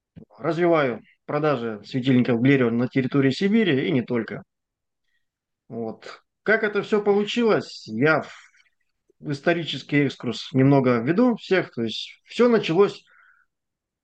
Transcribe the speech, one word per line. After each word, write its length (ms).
развиваю 640
продажи 580
светильников 560
Блерева 300
на 180
территории 420
Сибири 580
и 40
не 100
только. 420
Вот. 520
Как 220
это 180
все 200
получилось, 840
я 360
в 120
исторический 720
экскурс 460
немного 480
введу 360
всех. 360
То 100
есть 420
все 240
началось 560